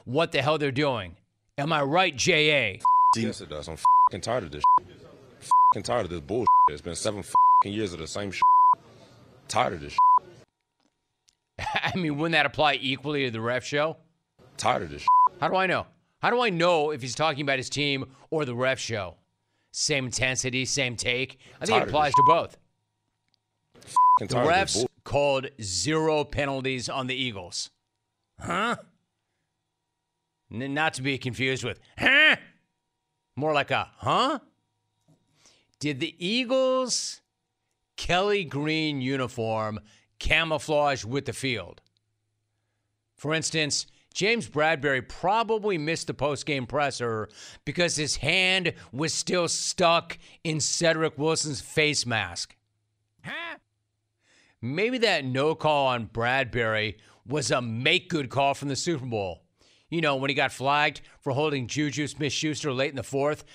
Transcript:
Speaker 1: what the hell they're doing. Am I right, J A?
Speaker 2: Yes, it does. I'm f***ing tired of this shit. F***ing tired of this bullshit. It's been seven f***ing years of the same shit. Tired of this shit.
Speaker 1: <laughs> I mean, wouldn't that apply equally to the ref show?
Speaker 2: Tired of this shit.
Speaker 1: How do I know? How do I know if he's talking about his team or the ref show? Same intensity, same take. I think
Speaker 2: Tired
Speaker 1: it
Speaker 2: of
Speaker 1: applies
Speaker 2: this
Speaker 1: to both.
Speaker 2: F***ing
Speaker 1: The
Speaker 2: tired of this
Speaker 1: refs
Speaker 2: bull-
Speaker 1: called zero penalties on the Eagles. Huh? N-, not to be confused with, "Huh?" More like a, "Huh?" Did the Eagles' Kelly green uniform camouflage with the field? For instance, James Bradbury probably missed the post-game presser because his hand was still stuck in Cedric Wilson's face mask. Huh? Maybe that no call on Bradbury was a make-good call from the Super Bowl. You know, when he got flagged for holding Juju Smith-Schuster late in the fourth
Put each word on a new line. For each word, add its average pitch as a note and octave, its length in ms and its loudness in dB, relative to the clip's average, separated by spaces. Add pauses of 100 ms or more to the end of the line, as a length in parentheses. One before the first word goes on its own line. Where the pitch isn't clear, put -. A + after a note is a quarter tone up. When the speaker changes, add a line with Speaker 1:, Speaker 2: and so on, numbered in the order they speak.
Speaker 1:
what D#3+ 280 0
the C#3+ 100 0
hell D3+ 160 2
they're C#3+ 120 -2
doing. A#2 460 -4 (400)
Am D3 160 -2
I D3 100 2
right, E3 320 2
J D3+ 360 4
A? A#2+ 300 0 (360)
Speaker 2:
Yes, A2 240 -2
it - 80 -14
does. D2+ 200 -10
I'm D#2+ 60 -8
f***ing B5 460 4
tired A#2 240 -4
of - 80 -12
this - 100 -10 (180)
shit. - 160 -12 (440)
F***ing B5 420 4
tired A#2 220 0
of E2+ 60 -6
this E2+ 100 -6
bullshit. G2+ 260 -2 (240)
It's D2+ 120 -10
been E2+ 120 -8
seven G#2 260 -4
f***ing - 520 4
years G#2 200 -4
of E2+ 60 -10
the D#2+ 80 -10
same G2+ 240 -6
shit. - 120 -8 (1080)
Tired B2 240 0
of E2+ 80 -8
this D2 120 -12
shit. - 60 -4 (1600)
Speaker 1:
<laughs> - 160 -6
I - 220 -2
mean, D#3 220 -2
wouldn't E3 140 -2
that D3 140 4
apply C#3 340 2
equally C3+ 440 -2
to B2 60 -2
the A2+ 100 -6
ref A#2+ 240 -2
show? D3+ 320 -2 (600)
Speaker 2:
Tired B2 260 0
of D#2+ 80 -8
this C#2+ 120 -12
shit. - 60 -4 (320)
Speaker 1:
How D#3 80 0
do F#3 80 -2
I F#3+ 100 2
know? C3+ 200 0 (360)
How F3 80 2
do A#3+ 100 2
I A#3+ 100 0
know E3 420 2
if B2+ 100 -10
he's B2 140 -8
talking D3+ 260 -2
about C#3 160 0
his B2 100 -8
team C#3 380 -2 (240)
or D#3 140 -2
the B2 100 -4
ref B2+ 240 0
show? G2 380 -8 (560)
Same C#3 320 -2
intensity, B2+ 600 -2
same B2 300 -2
take. B2+ 460 -4 (200)
I D#3 60 -6
think G3+ 40 0
Speaker 2:
Tired A3+ 100 4
Speaker 1:
it - 20 2
Speaker 2:
of - 60 -4
Speaker 1:
applies D3 240 2
Speaker 2:
this - 20 4
Speaker 1:
to - 80 6
both. D#3 340 4 (1300)
Speaker 2:
F***ing B5 440 4
Speaker 1:
The B2+ 60 -2
Speaker 2:
tired A#2+ 120 4
of D#3+ 60 6
this F#3+ 240 2
Speaker 1:
refs G#2 40 0
Speaker 2:
bull- B2 100 0 (120)
Speaker 1:
called C#3 480 0 (100)
zero D3 640 2
penalties C3+ 640 -4
on B2+ 200 -4
the C3 80 -4
Eagles. G#2+ 540 -6 (720)
Huh? G3+ 360 -2 (1700)
N-, B2+ 220 -8
not D#3 220 -2
to B2+ 80 -10
be C3+ 160 -2
confused B2+ 460 -4
with, G#2+ 160 -8 (180)
"Huh?" C#4+ 380 4 (960)
More D3+ 180 -2
like C#3 200 0
a, A2 240 -2
"Huh?" A#3 420 0 (1400)
Did D3 180 -4
the D3+ 160 -6 (100)
Eagles' B3+ 960 0 (760)
Kelly G3 480 0
green D3+ 560 -2
uniform A2+ 800 -4 (400)
camouflage D3 840 0
with B2+ 200 -4
the A#2+ 80 -6
field? G2 480 -6 (1400)
For D3+ 180 -4
instance, D#3 520 -2 (260)
James G#3 340 0
Bradbury D3 540 0
probably G#3 800 0
missed D#3 300 -4
the C#3+ 60 -4
post-game C#3 520 -4
presser A#2+ 640 -2 (340)
because E3 320 0
his D3 200 -2
hand F#3 580 0 (180)
was D3+ 220 -4
still F3 340 -2
stuck E3+ 680 0 (260)
in D#3 160 -2
Cedric D#3+ 560 0
Wilson's D3+ 460 -2
face D3+ 420 0
mask. G#2 500 -4 (720)
Huh? D#4+ 320 -10 (1040)
Maybe F#3+ 380 -2
that F#3+ 260 2
no C3+ 300 0
call D3 320 2
on A#2+ 180 0
Bradbury A#2 920 0 (280)
was C#3 240 -4
a C#3 120 0
make-good C#3 680 0
call C#3 240 0
from C#3+ 160 -6
the C3+ 80 -4
Super C3+ 300 -4
Bowl. G2 360 -4 (460)
You E3 120 -4
know, C#3+ 160 2
when C3+ 140 -2
he C#3 40 0
got C3+ 180 0
flagged D3 500 0 (180)
for C#3 120 -4
holding C#3+ 340 -2
Juju C#3+ 400 -4
Smith-Schuster D3 640 -4
late C3+ 180 -2
in C#3+ 60 -10
the A#2+ 60 -6
fourth C#3+ 420 -2 (100)